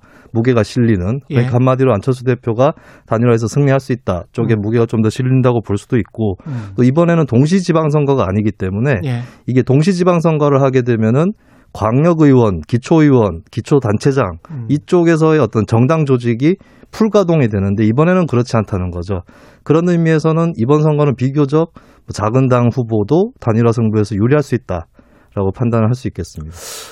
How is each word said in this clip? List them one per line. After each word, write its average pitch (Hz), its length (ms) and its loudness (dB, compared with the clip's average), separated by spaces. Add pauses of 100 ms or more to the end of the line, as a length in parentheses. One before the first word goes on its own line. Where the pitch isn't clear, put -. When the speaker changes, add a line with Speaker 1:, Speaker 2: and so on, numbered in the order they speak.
(320)
Speaker 1:
무게가 117 300 2
실리는, 113 580 0 (100)
Speaker 2:
예. 156 40 -8
Speaker 1:
그러니까 123 220 0
한마디로 131 380 2
안철수 123 300 -4
대표가 123 500 0 (320)
단일화해서 117 420 0
승리할 135 320 0
수 - 120 -6
있다 92 400 -4
쪽에 113 220 0
Speaker 2:
음. 107 60 -2
Speaker 1:
무게가 113 240 0
좀 117 180 -4
더 110 60 2
실린다고 123 540 0
볼 101 160 -4
수도 - 180 -4
있고 104 400 -4 (100)
Speaker 2:
음. 113 300 -12
Speaker 1:
또 127 80 0
이번에는 165 420 2
동시 151 360 2
지방선거가 147 640 0
아니기 104 240 0
때문에 107 520 -2
Speaker 2:
예. 123 160 -4 (260)
Speaker 1:
이게 123 160 0
동시 151 320 2
지방선거를 160 640 2
하게 131 220 0
되면은 123 500 0 (400)
광역의원, 127 920 2
기초의원, 123 840 2
기초단체장 127 720 -2 (260)
Speaker 2:
음. 123 200 -12
Speaker 1:
이쪽에서의 160 680 2
어떤 110 280 0
정당 135 400 2
조직이 127 500 0 (340)
풀가동이 175 580 2
되는데 101 360 0
이번에는 160 420 2
그렇지 120 300 -2
않다는 92 340 -4
거죠. 87 300 -6 (440)
그런 165 240 2
의미에서는 160 680 0
이번 135 260 2
선거는 147 340 2
비교적 147 580 0
뭐 - 380 -20
작은 123 360 0
당 120 240 2
후보도 123 640 -2
단일화 117 340 0
승부에서 110 440 0
유리할 127 260 2
수 131 120 -4
있다라고 - 1000 -8
판단을 117 340 0
할 123 60 0
수 117 140 -8
있겠습니다. 82 480 -12 (360)